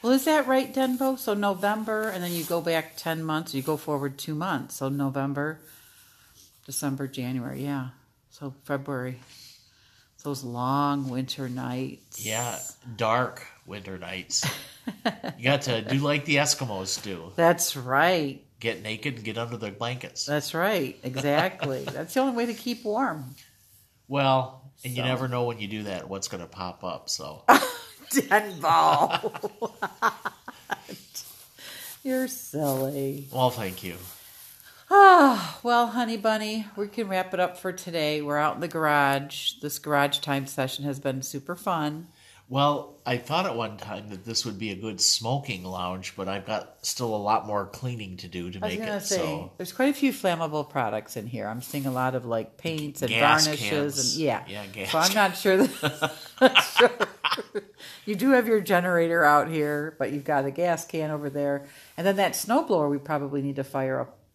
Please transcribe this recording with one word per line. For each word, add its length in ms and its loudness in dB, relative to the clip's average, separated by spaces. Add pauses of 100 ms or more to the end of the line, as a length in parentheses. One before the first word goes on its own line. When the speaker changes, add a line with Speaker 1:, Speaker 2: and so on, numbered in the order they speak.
Speaker 1:
Well, 120 2
is 120 4
that 220 4
right, 260 2
Denbo? 440 2
So 160 -2
November, 760 0
and 140 -4
then 100 -2
you 100 -2
go 160 0
back 380 0
ten 260 -4
months, 300 -4
you 80 -2
go 160 0
forward 400 -2
two 180 -6
months. 400 -4
So 140 -4
November, 720 -2 (1040)
December, 420 -4
January, 560 -6
yeah. 260 -4 (420)
So 220 -12 (100)
February. 560 -4 (1040)
Those 200 -6
long 680 2
winter 400 -4
nights. 760 -8
Speaker 2:
Yeah, 360 -4 (380)
dark 480 0 (200)
winter 320 -10
nights. 540 -6
Speaker 1:
<laughs> 40 -8 (840)
Speaker 2:
You 80 -12
got 180 2
to 200 -2
do 160 0
like 260 0
the 120 2
Eskimos 680 -2
do. 320 -10
Speaker 1:
That's 400 2
right. 680 2 (160)
Speaker 2:
Get 220 -4
naked 340 -6
and 80 -14
get 140 -6
under 200 -6
their 140 -6
blankets. 540 -8
Speaker 1:
That's 300 -2
right, 480 0
exactly. 800 0
Speaker 2:
<laughs> 80 -8
Speaker 1:
That's 240 -8
the 40 4
only 160 2
way 120 0
to 80 -4
keep 280 -6
warm. 520 -2 (720)
Speaker 2:
Well, 640 2 (120)
and 120 -8
you 80 -2
Speaker 1:
So. 40 0
Speaker 2:
never 200 0
know 160 0
when 160 -2
you 80 -6
do 160 -6
that, 260 -6
what's 180 -6
gonna 200 -10
pop 360 -10
up, 260 -8
so. 360 -8
Speaker 1:
<laughs> 680 2
Denbo. 1600 2 (320)
<laughs> 880 -6 (1120)
You're 240 0
silly. 1040 -4
Speaker 2:
Well, 200 4
thank 320 -6
you. 140 -8 (920)
Speaker 1:
Ah, 760 8
well, 240 4
honey 300 -2
bunny, 480 0 (100)
we 120 -4
can 200 -4
wrap 280 -2
it 40 0
up 200 2
for 120 -4
today. 520 -2
We're 140 0
out 180 2
in 60 -6
the 60 -2
garage. 920 2
This 180 -6
garage 400 2
time 280 -2
session 380 -4
has 140 -4
been 220 -2
super 340 -8
fun. 520 -2 (420)
Speaker 2:
Well, 560 2
I 100 0
thought 300 0
at 100 -2
one 220 -4
time 320 -10
that 160 -12
this 200 -2
would 140 -6
be 120 -4
a 40 -6
good 240 -8
smoking 640 0
lounge, 540 -6
but 100 -4
I've 180 -6
got 400 -6
still 300 -2
a 80 -2
lot 240 2
more 180 0
cleaning 520 -8
to 100 -14
do 240 -8
to 100 -10
Speaker 1:
I 40 -4
was 80 -2
Speaker 2:
make 80 -4
Speaker 1:
gonna 160 -4
Speaker 2:
it, 60 -6
Speaker 1:
say, 160 -2
Speaker 2:
so. 360 -4
Speaker 1:
there's 160 -10
quite 160 2
a 60 2
few 180 2
flammable 580 -2
products 460 -2
in 120 -6
here. 200 -6
I'm 140 -6
seeing 240 -6
a 60 0
lot 220 0
of, 120 -4
like, 320 -2
paints 460 -6
and 60 -2
Speaker 2:
Gas 360 6
Speaker 1:
varnishes 240 -2
Speaker 2:
cans. 460 0
Speaker 1:
and, 100 -2
yeah. 240 0
Speaker 2:
Yeah, 160 -10
gas 260 -8
Speaker 1:
So 80 2
I'm 140 4
not 240 4
sure 180 4
that, 560 2 (300)
<laughs> 640 6 (1000)
you 100 -2
do 160 4
have 160 6
your 140 6
generator 640 4
out 260 8
here, 500 -2
but 120 0
you've 140 -6
got 200 2
a 60 -2
gas 340 0
can 260 -4
over 180 -4
there. 380 -2 (300)
And 80 -2
then 120 4
that 160 2
snowblower 560 2
we 80 2
probably 440 -2
need 160 -2
to 60 -2
fire 380 -2
up 160 -10 (180)